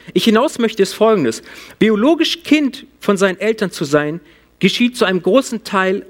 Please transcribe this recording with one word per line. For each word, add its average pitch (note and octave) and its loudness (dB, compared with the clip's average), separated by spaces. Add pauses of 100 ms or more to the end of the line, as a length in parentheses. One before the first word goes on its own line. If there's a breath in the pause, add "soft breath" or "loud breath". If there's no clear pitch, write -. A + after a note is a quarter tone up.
(120)
ich - 0
hinaus A3+ 2
möchte, G#3+ 0
ist - -2
Folgendes. G3 0 (380 loud breath)
Biologisch A#3 2
Kind C#4+ -2 (140)
von G3+ 0
seinen F#3 -2
Eltern G#3 -2
zu - -8
sein, D3 0 (380 soft breath)
geschieht A#3+ 0
zu - 0
einem F#3 0
großen A3 0
Teil F#3+ -2